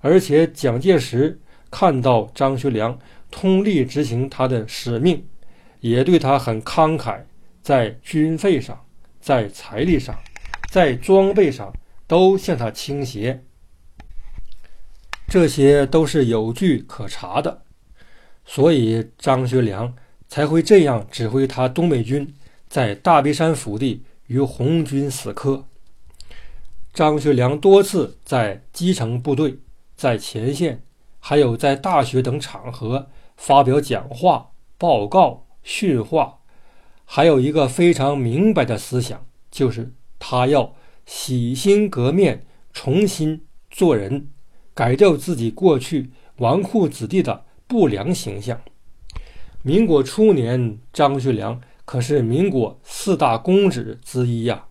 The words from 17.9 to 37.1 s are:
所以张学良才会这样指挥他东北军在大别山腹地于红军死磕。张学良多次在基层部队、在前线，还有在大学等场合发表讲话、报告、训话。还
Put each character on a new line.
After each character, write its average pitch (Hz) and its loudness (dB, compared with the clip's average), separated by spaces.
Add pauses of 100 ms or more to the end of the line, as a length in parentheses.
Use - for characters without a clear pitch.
所 151 2
以 113 0
张 131 0
学 123 0
良 113 -4 (360)
才 147 -2
会 160 2
这 185 6
样 120 0
指 117 -6
挥 135 0
他 131 -2
东 165 0
北 131 2
军 139 -4 (360)
在 110 -2
大 160 4
别 147 0
山 160 0
腹 110 -6
地 127 -4 (240)
于 123 -2
红 143 0
军 139 -4
死 117 -10
磕。 135 -4 (1300)
张 156 2
学 143 2
良 127 2
多 196 6
次 190 -2
在 107 -2
基 180 0
层 120 -4
部 139 -2
队、 135 -2 (360)
在 123 -2
前 113 -6
线， 147 -4 (360)
还 - -2
有 123 4
在 139 0
大 151 0
学 127 0
等 127 -4
场 - -14
合 120 -6 (280)
发 139 4
表 131 4
讲 117 -6
话、 139 0 (280)
报 127 2
告、 156 2 (160)
训 143 -2
话。 151 -2 (680)
还 - 0